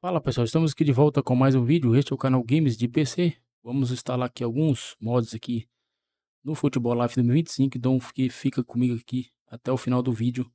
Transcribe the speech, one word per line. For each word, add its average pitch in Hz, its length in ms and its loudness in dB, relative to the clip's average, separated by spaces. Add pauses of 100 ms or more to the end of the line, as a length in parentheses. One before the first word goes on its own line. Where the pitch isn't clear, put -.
Fala 180 160 -2
pessoal, 123 260 -2
estamos 160 260 0
aqui - 120 -2
de 147 80 2
volta 143 300 4
com 127 140 0
mais 131 180 4
um 131 100 4
vídeo. 123 320 2
Este 143 160 2
é 139 40 -2
o - 20 -10
canal 131 260 0
Games 131 320 2
de 117 120 -2
P 143 180 0
C. 170 320 -2 (240)
Vamos 127 300 -2
instalar 123 380 -4
aqui - 140 -8
alguns 131 560 -2
mods 113 360 -2
aqui 117 340 -6 (720)
no 147 120 -6
Futebol 120 440 0
Life 120 140 0
dois 127 100 2
mil 120 120 4
e - 20 6
vinte 165 120 0
e - 20 -10
cinco, 135 260 0
então 127 220 2
fique, 131 320 -4
fica - 320 -2
comigo 120 320 0
aqui 123 360 -8 (140)
até 120 260 -8
o 131 60 0
final 123 240 0
do 123 100 -2
vídeo 120 440 -2